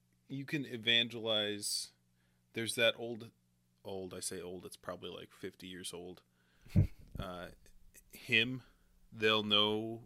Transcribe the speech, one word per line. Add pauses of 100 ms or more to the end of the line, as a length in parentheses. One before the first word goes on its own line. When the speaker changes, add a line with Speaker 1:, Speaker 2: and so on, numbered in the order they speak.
(300)
Speaker 1:
you
can
evangelize. (680)
There's
that
old, (560)
old,
I
say
old,
it's
probably,
like, (100)
fifty
years
old. (520)
Speaker 2:
<laughs> (300)
Speaker 1:
Uh, (680)
hymn, (500)
"They'll
know